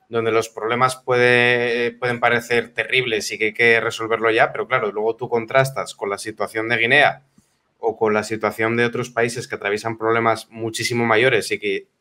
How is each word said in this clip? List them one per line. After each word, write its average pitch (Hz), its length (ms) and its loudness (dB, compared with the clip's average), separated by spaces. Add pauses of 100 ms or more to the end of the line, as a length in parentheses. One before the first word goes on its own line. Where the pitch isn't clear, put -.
donde 113 200 -2
los 110 200 0
problemas 120 480 0
puede, 120 920 2
pueden 120 280 -4
parecer 117 540 0
terribles 113 580 -2
y 104 60 -10
que 110 80 0
hay 107 80 -2
que 117 260 6
resolverlo 113 520 -2
ya, 135 200 2
pero 107 160 -6
claro, 113 240 0
luego 107 240 -2
tú 123 140 -10
contrastas 120 640 -2
con 101 140 -6
la 101 80 -4
situación 110 500 -6
de 117 80 0
Guinea 117 460 2 (560)
o 110 180 -2
con 107 180 0
la 104 100 0
situación 110 520 -2
de 120 80 2
otros 120 260 -4
países 120 380 -4
que 110 80 -8
atraviesan 104 420 -4
problemas 113 540 0
muchísimo 113 540 -2
mayores 113 460 2
y 104 60 -4
que 101 300 -4 (140)